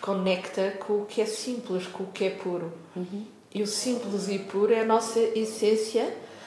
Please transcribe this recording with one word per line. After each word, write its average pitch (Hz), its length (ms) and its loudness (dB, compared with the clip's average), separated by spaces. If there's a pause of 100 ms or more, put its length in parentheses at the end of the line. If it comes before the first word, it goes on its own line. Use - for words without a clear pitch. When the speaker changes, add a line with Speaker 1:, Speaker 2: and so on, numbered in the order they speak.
Speaker 1:
conecta 190 800 0
com 208 220 0
o 208 40 -4
que - 160 -2
é 214 40 4
simples, 214 600 -4
com - 160 -6
o 185 80 -6
que - 140 0
é 190 60 4
puro. 175 420 -4 (220)
Speaker 2:
Uhum. 185 300 -6 (280)
Speaker 1:
E 202 80 0
o 202 60 0
simples 202 600 -2
e 196 120 0
puro 208 340 4
é 226 80 4
a 220 40 2
nossa 226 340 4
essência 220 960 2 (320)